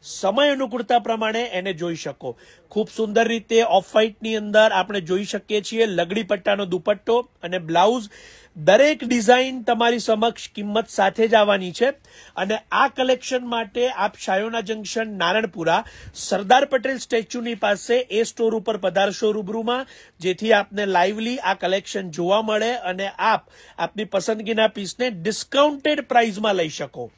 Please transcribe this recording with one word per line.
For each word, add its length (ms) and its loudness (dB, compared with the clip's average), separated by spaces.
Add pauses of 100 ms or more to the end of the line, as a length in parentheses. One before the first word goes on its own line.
સમય 460 0
અનુકૂળતા 500 0
પ્રમાણે 440 -2
એને 300 -6
જોઈ 220 -6
શકો. 420 -12 (320)
ખૂબ 260 -2
સુંદર 320 2
રીતે 340 0
ઓફ 340 2
વ્હાઇટની 400 0
અંદર 360 4
આપણે 300 -2
જોઈ 220 -2
શકીએ 380 -4
છીએ 240 0
લગડી 380 -2
પટ્ટાનો 420 -2
દુપટ્ટો 640 -2 (140)
અને 160 -4
બ્લાઉઝ. 500 2 (480)
દરેક 460 6
ડિઝાઇન 600 2
તમારી 360 2
સમક્ષ 500 -2
કિંમત 400 -4
સાથે 380 2
જ 60 2
આવવાની 380 4
છે 220 0 (440)
અને 200 -2 (140)
આ 160 4
કલેક્શન 580 -2
માટે 440 -2
આપ 280 -4
શાયોના 440 -2
જંકશન 560 -6
નારણપુરા 680 0 (300)
સરદાર 500 4
પટેલ 320 -2
સ્ટેચ્યુની 580 -4
પાસે 400 0
એ 280 0
સ્ટોર 320 -2
ઉપર 220 -2
પધારશો 540 0
રૂબરૂમાં, 540 -4 (340)
જેથી 340 0
આપને 320 0
લાઇવલી 520 0
આ 160 0
કલેક્શન 560 -4
જોવા 320 0
મળે 340 0
અને 320 -6
આપ 400 0 (300)
આપની 260 -4
પસંદગીના 640 0
પીસને 420 -4
ડિસ્કાઉન્ટેડ 920 0
પ્રાઇસમાં 540 0
લઈ 140 -2
શકો. 480 -12